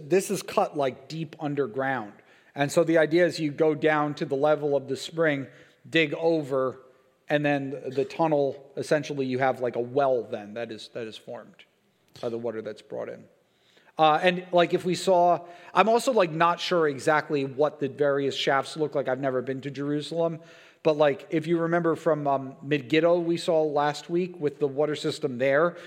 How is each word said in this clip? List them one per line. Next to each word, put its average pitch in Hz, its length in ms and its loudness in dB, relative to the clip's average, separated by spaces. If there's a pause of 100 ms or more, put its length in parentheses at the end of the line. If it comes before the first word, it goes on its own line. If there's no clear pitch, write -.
this 190 200 2
is 185 140 -4
cut, 185 340 -2
like, 135 300 -4
deep 156 320 -10
underground. 135 720 -4 (420)
And 143 180 -2
so 170 120 4
the 165 140 2
idea 160 280 4
is 165 140 -2
you 151 120 -2
go 156 220 2
down 147 420 0
to 165 100 -6
the 139 100 -4
level 147 400 2
of 131 120 -2
the 131 100 -4
spring, 147 500 -2 (420)
dig 156 260 2
over, 139 640 0 (520)
and 147 140 2
then 139 440 0
the 131 180 0
tunnel, 147 720 0
essentially 143 480 0
you 127 140 -2
have, 131 220 2
like, 120 160 -2
a - 20 -4
well 127 420 2
then 104 340 -10
that 117 160 -8
is, 107 220 -14
that 120 140 -10
is 107 100 -14
formed 104 380 -18 (680)
by 123 80 -4
the 117 80 -6
water 117 240 -6
that's 110 220 -10
brought 117 260 -10
in. 117 140 -16 (760)
Uh, 156 240 4
and, 180 300 0
like, 175 240 2
if 165 100 -2
we 180 80 0
saw, 175 460 4 (340)
I'm 196 160 6
also, 233 220 2
like, 190 200 4
not 170 280 2
sure 165 280 2
exactly 147 580 0
what 135 340 -2
the 143 80 -2
various 139 480 0
shafts 139 420 0
look 151 160 -2
like. 131 140 -2
I've 127 140 -2
never 127 200 -2
been 131 200 -6
to 139 100 -8
Jerusalem. 147 680 -4 (440)
But, 156 140 2
like, 147 340 2
if 156 160 -2
you 170 120 2
remember 165 360 2
from, 151 320 0
um, 135 340 -2
Megiddo 151 560 2
we 170 200 0
saw 160 260 2
last 147 440 0
week 175 300 -2
with 143 220 -4
the 147 80 0
water 143 280 0
system 139 440 -4
there, 151 480 2